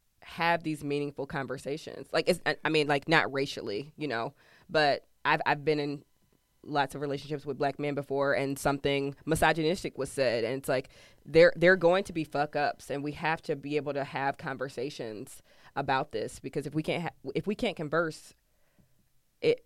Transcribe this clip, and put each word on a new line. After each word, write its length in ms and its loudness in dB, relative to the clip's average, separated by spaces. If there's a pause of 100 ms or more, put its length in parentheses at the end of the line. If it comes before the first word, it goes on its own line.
(200)
have 420 0
these 220 -6
meaningful 420 -4
conversations? 840 -8
Like, 160 2
it's, 180 4
I, 180 0
I 40 0
mean, 180 4
like, 220 0
not 240 4
racially, 640 -4
you 120 -6
know, 260 -4 (340)
but 380 2 (180)
I've, 220 4
I've 180 2
been 160 2
in 240 -6 (600)
lots 300 -2
of 60 -8
relationships 460 -6
with 100 -6
black 220 0
men 160 -2
before, 400 0
and 240 0
something 560 0 (100)
misogynistic 720 0
was 140 -4
said, 340 0
and 100 -2
it's 140 -6
like, 220 -2 (340)
they're, 320 8
they're 200 8
going 280 4
to 80 -12
be 120 -4
fuck 320 -2
ups, 340 -2
and 120 -4
we 100 -4
have 300 -2
to 140 -2
be 200 -4
able 180 -2
to 100 -2
have 320 -4
conversations 1040 -8 (360)
about 360 0
this, 280 -6
because 260 -6
if 80 -8
we 80 0
can't 220 -2
ha-, 300 -10
if 120 -4
we 80 0
can't 220 -4
converse, 580 -2 (1080)
it, 260 2